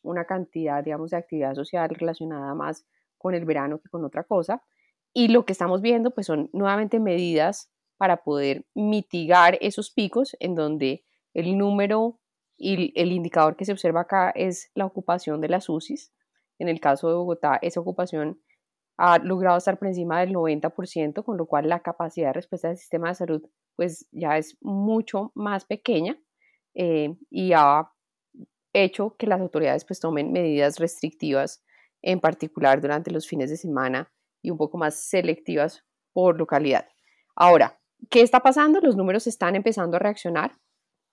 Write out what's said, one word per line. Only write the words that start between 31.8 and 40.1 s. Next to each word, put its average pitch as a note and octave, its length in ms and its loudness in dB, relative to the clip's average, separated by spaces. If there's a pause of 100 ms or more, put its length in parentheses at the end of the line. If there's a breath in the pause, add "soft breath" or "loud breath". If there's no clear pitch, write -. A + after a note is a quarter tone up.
en F#3 160 0
particular D3 600 2
durante D3 300 -2
los E3 180 -6
fines C#3+ 220 -4
de D#3 80 -6
semana, C3+ 560 -4 (300)
y F3 80 -6
un D#3+ 80 -6
poco D#3 180 -4
más D3+ 160 0 (160)
selectivas D#3+ 760 -2 (300)
por F3+ 240 4
localidad. D3 500 0 (480)
Ahora, E3+ 460 6 (300)
¿qué A#3+ 100 8
está B3 200 6
pasando? D4+ 400 6
Los C4+ 140 4
números F#3+ 300 0
están G3 300 -2
empezando F#3+ 420 0
a - 20 0
reaccionar. F3+ 520 -2 (600)